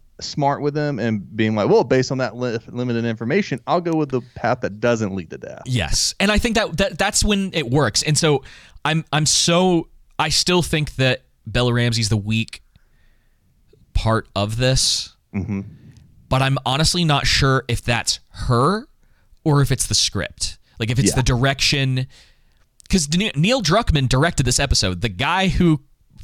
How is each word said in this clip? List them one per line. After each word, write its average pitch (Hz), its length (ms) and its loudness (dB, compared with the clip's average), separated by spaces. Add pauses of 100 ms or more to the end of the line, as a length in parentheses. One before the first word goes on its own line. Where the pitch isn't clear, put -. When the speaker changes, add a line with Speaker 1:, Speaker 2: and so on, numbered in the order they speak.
(200)
Speaker 1:
smart 139 400 -2
with 143 140 -2
them 147 240 -4
and 110 380 -4
being 110 180 0
like, 107 140 2
"Well, 113 160 4
based 131 260 0
on 135 80 -4
that 117 180 -4
li-, 120 220 -4 (100)
limited 120 360 -4
information, 120 640 -2
I'll 160 140 0
go 170 140 -4
with 151 160 -2
the 127 100 -2 (140)
path 120 280 -2
that 101 180 -6
doesn't 113 340 0
lead 90 160 -8
to - 80 -14
death." - 280 -16
Speaker 2:
Yes, 120 540 -2
and 196 120 2
I 208 60 2
think 233 180 0
that, 175 220 -2
that 196 200 0
that's 196 260 0
when 196 300 0
it 147 160 -2
works. 131 320 2
And 151 140 0
so 151 260 2 (420)
I'm, 156 280 -2
I'm 151 140 0
so, 170 640 2 (300)
I 156 100 0
still 175 340 2
think 151 340 -2
that 127 260 0 (240)
Bella 123 260 0
Ramsey's 120 360 0
the 110 80 2
weak 110 460 -4 (1300)
part 113 420 0
of 104 200 -4
this, 127 580 0 (200)
Speaker 1:
Mm-hmm. 98 260 -4 (720)
Speaker 2:
but 131 100 2
I'm 135 240 0
honestly 156 400 0
not 147 220 2
sure 135 420 2
if 117 140 -2
that's - 380 -2 (100)
her 156 580 0 (560)
or 143 160 4
if 135 100 2
it's - 160 -2
the 107 80 -2
script. - 640 -4 (220)
Like, 110 100 -2
if 113 80 -2
it's 101 100 4
Speaker 1:
Yeah. - 80 0
Speaker 2:
the 131 60 2
direction, 131 840 0 (840)
'cause 175 180 2
Dene-, 180 280 0
Neil 208 280 2
Druckmann 156 460 4
directed 139 360 2
this 123 160 0
episode, 92 420 0
the 120 60 0
guy 151 400 0
who 160 340 4 (400)